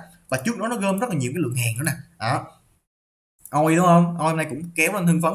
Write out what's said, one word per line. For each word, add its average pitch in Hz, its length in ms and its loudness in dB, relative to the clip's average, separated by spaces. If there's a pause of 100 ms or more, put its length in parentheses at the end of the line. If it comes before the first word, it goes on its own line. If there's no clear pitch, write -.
(300)
Và 131 160 -2
trước 233 120 -4
đó 208 100 -6
nó 240 100 -4
gom 196 220 -2
rất 240 100 -2
là 190 60 -4
nhiều 123 200 -2
cái 180 60 -2
lượng 120 140 -2
hàng 117 220 -2
nữa 123 80 -6
nè. - 60 0 (280)
Đó. 123 280 -2 (1000)
Oi, 156 260 2
đúng 175 100 4
không? 170 320 6
Oi 156 120 0
hôm 160 80 0
nay 156 120 -2
cũng 170 260 -10
kéo 165 180 2
lên 185 140 0
hưng 165 140 4
phấn 165 140 2